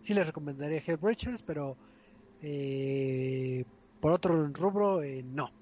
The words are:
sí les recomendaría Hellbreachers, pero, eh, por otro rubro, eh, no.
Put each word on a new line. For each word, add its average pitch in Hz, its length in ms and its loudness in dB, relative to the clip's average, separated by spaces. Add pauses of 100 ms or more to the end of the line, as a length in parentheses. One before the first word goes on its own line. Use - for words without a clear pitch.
sí 208 120 -2
les 190 140 4
recomendaría 147 580 -6
Hellbreachers, 214 580 0
pero, 143 340 -6 (640)
eh, 135 1200 -2 (340)
por 151 120 4
otro 170 360 4
rubro, 190 560 2
eh, 135 200 -6
no. 131 280 -4 (100)